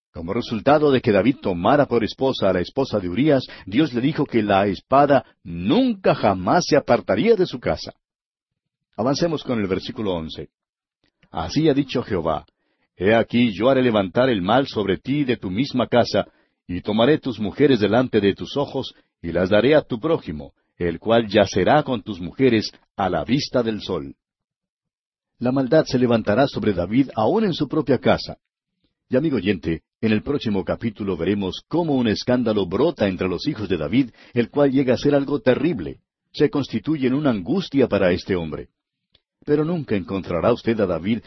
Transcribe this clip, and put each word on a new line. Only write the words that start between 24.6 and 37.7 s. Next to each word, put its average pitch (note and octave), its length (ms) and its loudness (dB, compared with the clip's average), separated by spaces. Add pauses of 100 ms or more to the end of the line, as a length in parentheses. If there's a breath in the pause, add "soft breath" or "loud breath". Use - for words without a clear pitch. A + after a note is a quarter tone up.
La A#2+ 120 -2
maldad C3+ 340 2
se C3 120 -2
levantará A#2+ 500 2
sobre G#2 260 -2
David G#2+ 420 0
aún D#3 300 0
en E3 100 -2
su D3 120 -4
propia C#3+ 300 0
casa. - 400 -2 (720)
Y A#2+ 80 0
amigo C#3+ 200 0
oyente, F2+ 440 -2 (200)
en A2 100 2
el G#2+ 100 0
próximo A2+ 420 -4
capítulo F#2+ 540 -6
veremos F#2 500 -4
cómo D#3+ 280 -2
un B2 120 0
escándalo A2 600 0
brota A2+ 400 0
entre F#2 200 -2
los F2+ 200 -6
hijos G#2+ 200 -6
de F2+ 100 0
David, G#2 340 0 (220 loud breath)
el A#2+ 180 -2
cual C#3+ 200 2
llega B2+ 220 2
a G#2+ 40 0
ser C#3+ 180 2
algo C#3 240 0
terrible. B2 600 0 (300)
Se D3+ 200 0
constituye C3+ 560 -2
en B2+ 80 0
una D3 160 0
angustia A#2 560 0